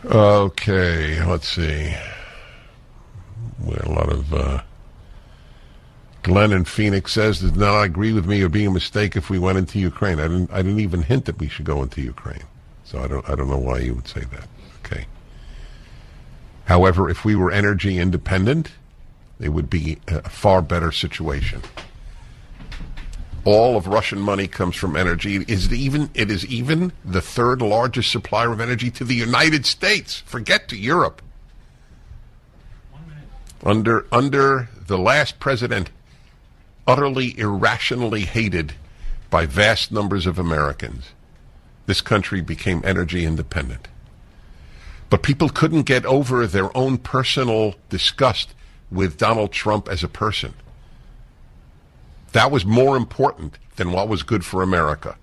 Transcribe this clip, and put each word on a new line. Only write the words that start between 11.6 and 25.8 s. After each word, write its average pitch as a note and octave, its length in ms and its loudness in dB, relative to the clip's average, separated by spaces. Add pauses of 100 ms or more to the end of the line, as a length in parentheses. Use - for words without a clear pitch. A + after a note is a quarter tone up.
go C#2+ 160 0
into C2 180 -6
Ukraine. - 440 -10 (400)
So C2 180 -10
I C2 40 -6
don't, C2+ 220 -6
I D2 60 -2
don't C2+ 160 -2
know C2+ 80 0
why B1+ 220 -2
you B1 140 -2
would B1 140 -8
say - 120 -10
that. C2 280 -12 (380)
Okay. - 200 -8 (1600)
However, F2+ 460 6
if - 140 -4
we G#2+ 100 4
were F#2 160 4
energy G2+ 480 2
independent, F#2+ 720 2 (680)
it D2 100 -2
would D2+ 200 -2
be D#2 280 -2 (100)
a E2 200 -4
far F#2+ 320 4
better E2 300 0
situation. C#2+ 720 -4 (1800)
All A2+ 320 6
of F2+ 100 0
Russian G#2 320 0
money G2+ 300 -2
comes F2+ 260 -2
from E2+ 220 -4
energy. F2+ 400 0
It F#2+ 120 -4
is G2+ 240 2
even, C#3 400 0